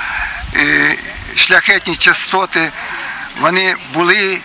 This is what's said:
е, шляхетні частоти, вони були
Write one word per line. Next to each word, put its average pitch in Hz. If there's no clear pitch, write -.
е, 147
шляхетні 185
частоти, 175
вони 180
були 185